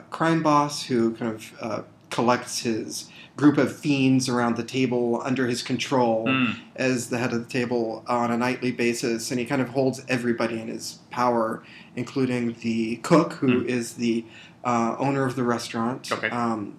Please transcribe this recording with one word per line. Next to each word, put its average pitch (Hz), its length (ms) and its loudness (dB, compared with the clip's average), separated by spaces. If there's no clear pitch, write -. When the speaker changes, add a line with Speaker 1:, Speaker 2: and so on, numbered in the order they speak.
Speaker 1:
crime 165 340 0
boss 147 420 2
who 117 300 2
kind 113 200 -4
of, - 260 -16
uh, 110 200 -6
collects 120 480 0
his - 500 -4
group 143 200 6
of 131 180 2
fiends 131 540 2
around 120 280 2
the 117 60 -4
table 120 600 0
under 131 240 0
his 117 160 -4
control 117 640 2
Speaker 2:
Mm. 127 280 2
Speaker 1:
as 127 320 0
the 127 100 -2
head 123 160 0
of 117 60 0
the 113 100 -8
table 120 560 -2
on 120 240 0
a 117 80 0
nightly 123 340 0
basis, 117 600 -2
and 127 80 -2
he 120 60 -2
kind 135 160 0
of 123 80 -2
holds 131 400 0
everybody 117 500 0
in 113 80 -10
his 113 320 -10
power, 117 540 0
including 123 640 -2
the 113 360 -2
cook, - 380 4
who 127 260 4
Speaker 2:
Mm. - 40 -4
Speaker 1:
is 120 280 -2
the, 117 320 0
uh, 117 340 2
owner 139 260 0
of 123 100 -4
the 131 80 -2
restaurant, 120 680 -2
Speaker 2:
Okay. 110 180 -2
Speaker 1:
um, 117 500 -2